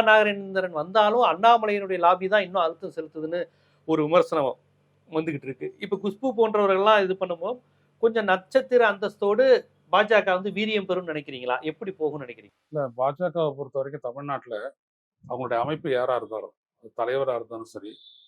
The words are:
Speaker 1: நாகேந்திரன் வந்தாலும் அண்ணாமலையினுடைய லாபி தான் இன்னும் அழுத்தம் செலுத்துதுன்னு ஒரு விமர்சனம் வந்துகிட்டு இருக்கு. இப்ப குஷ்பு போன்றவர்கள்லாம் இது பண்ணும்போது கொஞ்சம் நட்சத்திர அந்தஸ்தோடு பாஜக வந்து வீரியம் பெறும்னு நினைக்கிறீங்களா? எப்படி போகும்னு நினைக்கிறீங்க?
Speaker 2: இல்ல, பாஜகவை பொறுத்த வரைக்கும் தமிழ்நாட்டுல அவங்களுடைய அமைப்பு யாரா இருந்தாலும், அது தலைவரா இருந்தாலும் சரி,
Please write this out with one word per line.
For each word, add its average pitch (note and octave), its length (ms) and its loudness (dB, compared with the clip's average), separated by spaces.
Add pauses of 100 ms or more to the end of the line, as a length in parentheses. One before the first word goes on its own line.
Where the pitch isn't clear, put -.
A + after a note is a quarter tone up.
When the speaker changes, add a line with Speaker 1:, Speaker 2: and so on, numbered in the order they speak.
Speaker 1:
நாகேந்திரன் G3+ 640 2
வந்தாலும் G#3 540 2
அண்ணாமலையினுடைய G3+ 760 2
லாபி F3+ 300 2
தான் G#3 160 4
இன்னும் F3+ 180 -2
அழுத்தம் E3 340 -4
செலுத்துதுன்னு D#3+ 460 -8 (460)
ஒரு D#3+ 160 2
விமர்சனம் D#3 540 2 (540)
வந்துகிட்டு D#3+ 320 -4
இருக்கு. C3+ 360 -10
இப்ப G3+ 240 -6
குஷ்பு G#3 340 -4
போன்றவர்கள்லாம் G#3 680 4
இது F#3 100 -2
பண்ணும்போது F#3 460 -6 (440)
கொஞ்சம் A3+ 220 2
நட்சத்திர A3+ 680 2
அந்தஸ்தோடு G3+ 540 0 (460)
பாஜக G#3 340 4
வந்து F#3+ 240 0
வீரியம் G3+ 380 -2
பெறும்னு F3+ 240 -4
நினைக்கிறீங்களா? B2+ 480 -6
எப்படி D#3 320 -8
போகும்னு D3+ 340 -6
நினைக்கிறீங்க? A2 300 -20 (120)
Speaker 2:
இல்ல, D3+ 200 -6
பாஜகவை C#3+ 680 -2
பொறுத்த C3+ 260 -8
வரைக்கும் C#3 320 -8
தமிழ்நாட்டுல C3 460 -10 (720)
அவங்களுடைய B2 300 -4
அமைப்பு D3 300 -4
யாரா B2+ 260 0
இருந்தாலும், G#2+ 380 -8 (220)
அது A2+ 220 -20
தலைவரா B2+ 380 -2
இருந்தாலும் A2+ 380 -12
சரி, G#2 160 -16 (380)